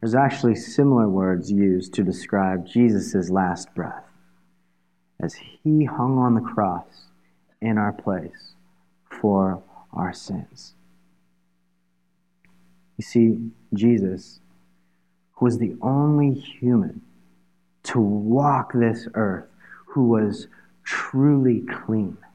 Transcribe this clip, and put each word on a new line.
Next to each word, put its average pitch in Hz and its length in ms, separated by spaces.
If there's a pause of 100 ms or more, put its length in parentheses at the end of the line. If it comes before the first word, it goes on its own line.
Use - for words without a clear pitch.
there's 113 140
actually 131 400
similar 127 540
words 92 420
used 98 440
to 104 100
describe 92 640
Jesus' 101 640
last 92 440
breath - 300 (1120)
as - 160
he - 500
hung 131 340
on 123 160
the 110 80
cross - 640 (560)
in 110 160
our 104 140
place - 600 (580)
for 95 520 (320)
our 90 180
sins. - 640 (2250)
You 110 40
see, 113 360 (340)
Jesus, 98 680 (920)
who - 140
was 117 120
the 117 220
only 143 540
human 123 680 (840)
to - 140
walk 113 760
this 117 400
earth 98 320 (400)
who 131 220
was 107 400 (360)
truly 131 800
clean. 104 560 (160)